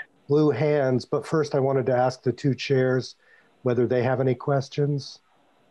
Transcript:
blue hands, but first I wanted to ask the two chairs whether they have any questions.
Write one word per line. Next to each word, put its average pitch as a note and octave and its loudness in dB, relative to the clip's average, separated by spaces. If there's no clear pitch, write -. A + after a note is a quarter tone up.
blue D3 4
hands, C3 0
but - -4
first D3+ 0
I C#3+ 2
wanted C3+ 0
to C3 2
ask B2+ 0
the B2+ -2
two C3 -2
chairs B2+ 0
whether B2 2
they B2 2
have B2+ 0
any C3 0
questions. C#3+ -4